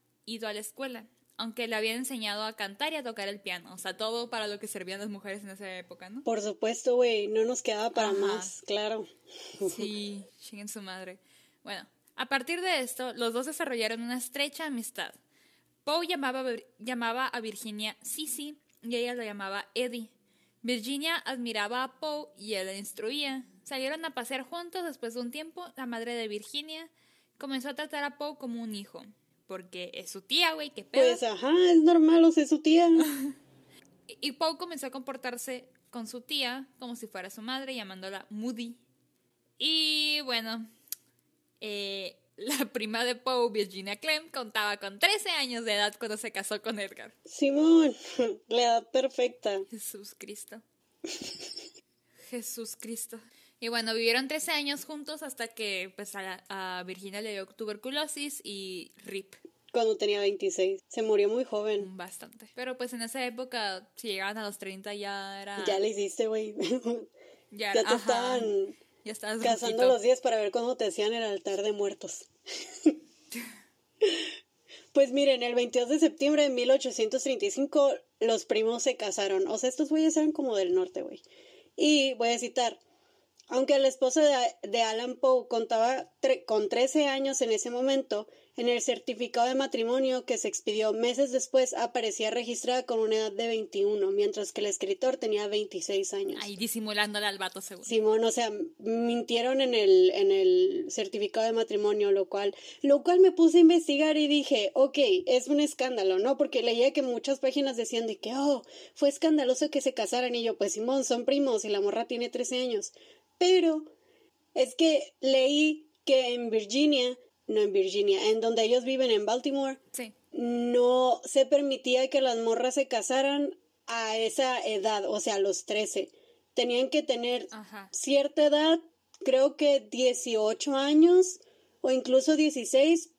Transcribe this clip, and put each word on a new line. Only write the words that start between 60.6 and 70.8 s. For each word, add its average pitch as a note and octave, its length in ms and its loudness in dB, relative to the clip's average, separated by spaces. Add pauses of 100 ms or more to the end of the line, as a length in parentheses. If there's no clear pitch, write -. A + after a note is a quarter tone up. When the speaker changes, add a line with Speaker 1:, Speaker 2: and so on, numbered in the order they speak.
Speaker 2:
Se - 140 -6
murió G#3 260 4
muy A#3+ 160 0
joven. G#3 500 -4
Speaker 1:
Bastante. - 600 -14
Pero, B3+ 220 -8
pues, B3 160 -8
en A#3 100 -8
esa B3 220 -6
época, A#3 720 -6
si - 140 -12
llegaban G3 280 -4
a A3 60 -6
los G#3 140 -8
treinta G3 360 -12
ya G3 480 -10
era G3 240 -10
Speaker 2:
Ya G3 140 0
le G#3 100 0
hiciste, G3+ 380 -4
güey. A3 300 -4
<laughs> A#3 540 -4 (400)
Speaker 1:
Ya, G3+ 220 -4
Speaker 2:
Ya A3+ 100 4
te G3 40 -2
Speaker 1:
ajá. A3 100 4
Speaker 2:
estaban A#3 800 0 (260)
Speaker 1:
Ya G#3+ 80 -10
estabas A3 280 -6
Speaker 2:
cazando A#3 440 0
Speaker 1:
ruquito. B3+ 100 6
Speaker 2:
los A3+ 80 2
días B3 200 4
para A#3 160 2
ver G#3 140 0
cuándo B3 260 -2
te A3+ 80 -2